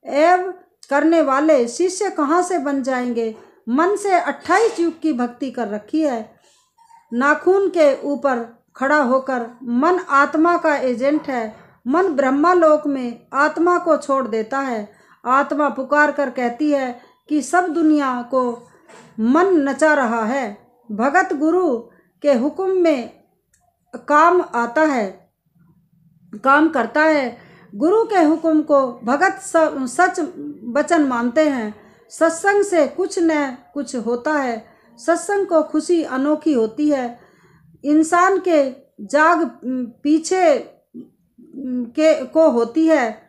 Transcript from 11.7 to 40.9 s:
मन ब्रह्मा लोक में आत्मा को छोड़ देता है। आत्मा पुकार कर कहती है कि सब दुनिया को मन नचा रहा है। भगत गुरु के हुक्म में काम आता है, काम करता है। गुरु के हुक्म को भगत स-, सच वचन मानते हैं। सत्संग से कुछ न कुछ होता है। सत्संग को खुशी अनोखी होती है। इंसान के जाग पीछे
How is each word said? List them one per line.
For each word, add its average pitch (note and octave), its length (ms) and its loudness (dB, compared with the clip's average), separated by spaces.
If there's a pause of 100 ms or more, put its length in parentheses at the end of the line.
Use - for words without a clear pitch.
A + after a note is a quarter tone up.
मन F4 200 0
ब्रह्मा C#4 460 2
लोक D#4 340 4
में B3+ 460 -6
आत्मा D#4 440 2
को E4+ 200 2
छोड़ C4+ 300 -2
देता A3 320 -4
है। A3+ 320 -6 (340)
आत्मा C#4 440 0
पुकार C#4+ 420 0
कर C#4+ 180 -4
कहती B3 420 -4
है C4 400 -4 (180)
कि D4 120 0
सब F4+ 260 0
दुनिया D4 540 0
को A#3+ 460 -4 (520)
मन C4+ 260 2
नचा D4+ 480 2
रहा A#3 320 0
है। A3+ 320 -4 (340)
भगत D4 420 0
गुरु D#4 440 0 (440)
के C#4+ 120 2
हुक्म D4 360 -2
में E4 440 0 (840)
काम D#4+ 460 2
आता A#3+ 400 -2
है, A#3+ 500 -2 (1120)
काम D4 260 4
करता C4+ 340 0
है। C#4 340 0 (380)
गुरु F#4 280 2
के G4 160 0
हुक्म D#4 420 2
को C4+ 420 0
भगत F4+ 380 0
स-, D4 560 -2
सच F#4 220 2 (440)
वचन D4 440 0
मानते A#3+ 340 0
हैं। B3 400 -2 (280)
सत्संग G4 540 0
से E4 240 2
कुछ F#4 320 -6
न D4 380 0 (160)
कुछ C#4+ 220 -8
होता A#3+ 380 -4
है। B3 320 -4 (320)
सत्संग F4 500 -2
को D#4+ 160 2
खुशी D#4 400 -2
अनोखी D4+ 500 -2
होती A#3+ 360 0
है। B3 300 -4 (640)
इंसान F4 540 2
के D4 320 2 (300)
जाग D#4 580 2 (440)
पीछे D#4+ 560 2 (1400)